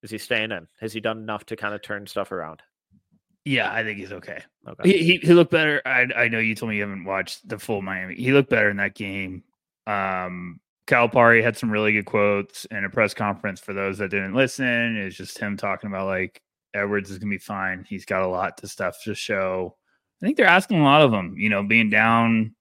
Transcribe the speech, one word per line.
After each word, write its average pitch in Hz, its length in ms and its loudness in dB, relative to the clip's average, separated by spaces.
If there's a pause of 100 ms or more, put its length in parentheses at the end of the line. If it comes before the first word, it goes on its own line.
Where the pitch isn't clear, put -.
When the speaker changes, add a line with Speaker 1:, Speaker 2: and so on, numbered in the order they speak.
Speaker 1:
Is 104 80 -14
he 110 60 -8
staying 110 340 -2
in? 85 160 -10 (120)
Has 110 120 -8
he 110 80 -8
done 110 180 -4
enough 107 280 -8
to 110 100 -10
kinda 104 240 -8
turn 101 260 -10
stuff 98 240 -6
around? 80 320 -10 (800)
Speaker 2:
Yeah, 113 280 -2
I 113 100 -4
think 107 160 -8
he's 92 140 -14
okay. 92 300 -14 (240)
Speaker 1:
Okay. - 260 0
Speaker 2:
He, 185 120 4
he, 165 140 4
he 170 160 4
looked 170 160 8
better. 156 360 2
I, 127 200 4 (100)
I 120 120 2
know 113 100 -2
you 110 160 0
told 113 160 -6
me 104 60 -2
you 104 60 -2
haven't 98 220 -8
watched 95 440 -6
the 107 100 -8
full 104 240 -4
Miami. 92 320 -8
He 127 180 -2
looked 139 180 4
better 107 200 2
in 101 60 -4
that 101 180 -2
game. 95 480 -10 (440)
Um, 92 760 -6 (280)
Calipari 117 540 6
had 113 140 0
some 117 140 -4
really 107 220 2
good 104 140 0
quotes 101 600 0
in 101 180 -8
a 95 60 -6
press 107 240 0
conference. 101 460 -6
For - 140 -12
those 98 240 -4
that 101 120 -4
didn't 98 240 -6
listen, 120 600 0
it's 98 200 -8
just - 220 -16
him 104 180 -6
talking 101 320 -6
about, 95 180 -6
like, 92 360 -4 (320)
Edwards 101 360 -2
is 95 80 -12
gonna 101 120 -6
be 98 80 -4
fine. 95 500 -6
He's 95 160 -12
got 95 180 -2
a 95 40 0
lot 92 320 -4
to - 100 -16
stuff - 360 -6
to 107 100 -6
show. 92 640 -4 (440)
I 180 60 -4
think 294 100 0
they're - 100 6
asking 180 340 6
a 147 40 6
lot 143 180 8
of 131 100 6
him, 95 260 -4
you 104 100 0
know, 101 140 2
being 107 280 4
down 113 720 4